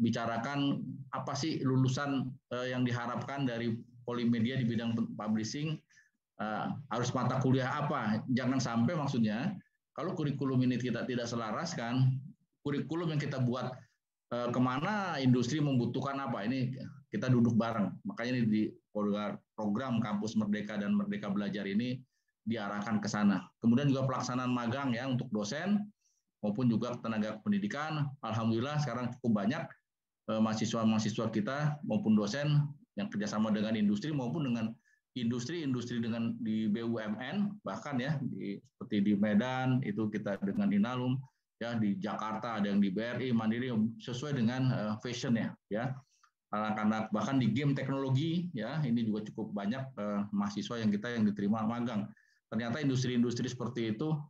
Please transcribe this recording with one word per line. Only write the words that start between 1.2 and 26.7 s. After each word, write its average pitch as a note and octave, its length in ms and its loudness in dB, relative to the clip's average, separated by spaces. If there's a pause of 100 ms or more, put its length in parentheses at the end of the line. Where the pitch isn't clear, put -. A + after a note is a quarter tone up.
sih D#3 240 -2
lulusan, C3 640 2 (240)
eh, B2+ 240 -2
yang B2+ 80 0
diharapkan A#2+ 640 -2
dari A#2 320 0 (240)
Polimedia A#2+ 560 2
di B2+ 80 2
bidang A#2 320 0
pen-, - 160 -2
publishing, A2+ 640 0 (640)
eh, G#2 240 -2 (240)
harus A#2+ 240 0
mata B2+ 240 2
kuliah C3 320 4
apa. C#3+ 480 0 (160)
Jangan B2+ 240 2
sampai B2 400 2
maksudnya C3 560 0 (400)
kalau D#3+ 240 -4
kurikulum B2+ 480 2
ini B2 160 2
kita A#2 240 -2
tidak A#2+ 240 -2
selaraskan, B2+ 880 0 (480)
kurikulum D#3 480 -2
yang D3 80 2
kita C3+ 160 -2
buat, B2 320 0 (640)
eh, A#2+ 160 -2
kemana D3 720 0
industri B2+ 400 4
membutuhkan C3 560 0
apa, A#2+ 240 -4
ini B2+ 320 -2 (400)
kita A#2 160 0
duduk A#2 240 6
bareng. A2 480 2
Makanya A#2+ 400 -2
ini - 80 -
di G#2+ 120 4 (300)
program G#2 1120 -2
Kampus G#2+ 320 -2
Merdeka G#2 400 0
dan G2+ 160 0
Merdeka G2+ 400 0
Belajar G2+ 320 -2
ini A#2 320 0 (480)
diarahkan G#2+ 560 -2
ke - 80 -2
sana. G#2 320 4 (240)
Kemudian B2 240 4
juga C3 160 2
pelaksanaan B2+ 480 -2
magang, A#2+ 400 -2
ya, A#2+ 160 -2
untuk B2 240 -2
dosen D3+ 560 0 (560)
maupun A2+ 240 2
juga A2+ 320 2